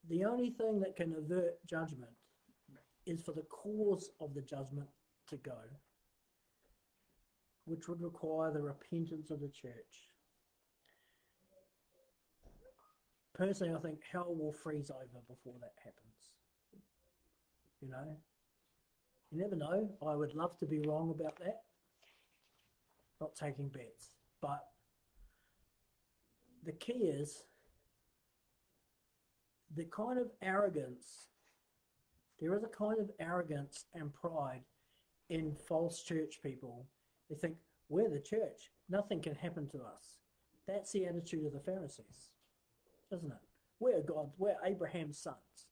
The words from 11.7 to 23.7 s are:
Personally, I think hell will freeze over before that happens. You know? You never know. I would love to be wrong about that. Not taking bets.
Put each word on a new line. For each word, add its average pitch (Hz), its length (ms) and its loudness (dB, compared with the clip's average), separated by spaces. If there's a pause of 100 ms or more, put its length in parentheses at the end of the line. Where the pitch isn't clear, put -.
Personally, 190 400 2
I 160 60 -2
think 156 220 -6 (100)
hell 175 240 -2
will 151 180 0
freeze 151 380 -4
over 127 380 -12
before 123 320 -14
that 117 140 -14 (100)
happens. - 480 -20 (1500)
You 135 100 -10
know? 147 260 -8 (1120)
You 151 100 0
never 196 140 2
know. 175 340 2 (160)
I 151 120 2
would 147 180 2
love 170 240 0
to 160 80 0
be 151 140 2
wrong 151 300 2
about 156 280 -2
that. 180 240 -4 (1600)
Not 151 160 -6
taking 143 320 -2
bets. - 480 -12 (240)